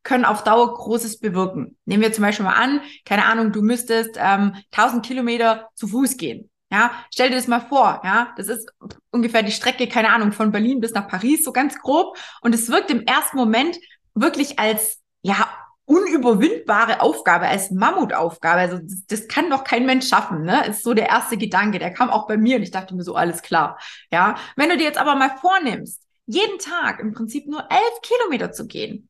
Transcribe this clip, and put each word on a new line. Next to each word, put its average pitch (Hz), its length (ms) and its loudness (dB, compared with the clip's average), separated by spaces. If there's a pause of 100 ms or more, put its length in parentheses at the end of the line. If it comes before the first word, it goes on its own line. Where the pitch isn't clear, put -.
können 254 200 0
auf 214 200 0
Dauer 233 320 4
Großes 226 440 -4
bewirken. 185 640 -4
Nehmen 202 180 2
wir 220 100 2
zum 220 80 -2
Beispiel 202 240 0
mal 185 80 2
an, 269 280 2 (240)
keine 202 200 2
Ahnung, 226 260 2
du 208 120 0
müsstest, 226 560 0
ähm, 196 340 2 (160)
tausend 240 340 2
Kilometer 233 680 0
zu - 140 -8
Fuß 247 300 0
gehen. - 340 -10 (200)
Ja, 226 200 4 (220)
stell 254 160 2
dir 254 60 0
das 247 120 -2
mal 240 120 2
vor, 233 440 2
ja, 226 320 0
das 196 120 -10
ist 220 260 -8 (380)
ungefähr 233 320 2
die 202 80 -2
Strecke, 247 360 -2
keine 220 220 2
Ahnung, 208 220 2
von 214 200 0
Berlin 226 280 0
bis 226 140 -4
nach 202 140 -4
Paris, 240 360 0
so 262 80 -4
ganz 277 260 0
grob. 330 400 0 (240)
Und 233 140 2
es 226 120 -2
wirkt 285 220 0
im 254 140 0
ersten 277 340 0
Moment 254 400 2 (380)
wirklich 277 420 -2
als, 214 420 -2 (220)
ja, 196 260 0 (380)
unüberwindbare 247 1160 2
Aufgabe, 175 460 4
als 190 220 -2
Mammutaufgabe. 185 920 0
Also 180 180 -2
das, 185 260 -12
das 220 220 -6
kann 311 240 -2
doch 262 120 0
kein 240 220 0
Mensch 262 220 2
schaffen, 190 380 0
ne? 190 200 2
Ist 208 160 -6
so 233 140 0
der 214 140 2
erste 233 280 0
Gedanke, 202 400 0
der 175 160 -6
kam 254 160 0
auch 214 160 0
bei 214 120 -2
mir 233 180 4
und 214 80 0
ich 175 80 -8
dachte 190 240 -8
mir 180 80 -6
so, 175 100 -8
„Alles 170 300 -2
klar“, 160 340 -2 (340)
ja. 196 240 4 (200)
Wenn 294 140 2
du 349 80 2
dir 311 80 2
jetzt 302 120 -2
aber 302 160 2
mal 269 280 0
vornimmst, 349 600 0 (240)
jeden 381 320 -2
Tag 294 420 -4
im 214 140 -6
Prinzip 226 320 -8
nur 294 240 -10
elf 466 320 2
Kilometer 403 500 -2
zu - 140 -12
gehen, - 440 -10